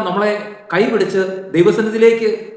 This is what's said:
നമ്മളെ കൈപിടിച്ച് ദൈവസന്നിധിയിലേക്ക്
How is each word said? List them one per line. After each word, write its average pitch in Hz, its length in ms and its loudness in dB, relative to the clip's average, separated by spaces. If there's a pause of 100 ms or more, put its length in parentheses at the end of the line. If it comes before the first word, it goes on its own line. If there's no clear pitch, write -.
നമ്മളെ 202 220 0 (420)
കൈപിടിച്ച് 196 500 0 (320)
ദൈവസന്നിധിയിലേക്ക് 220 720 4 (280)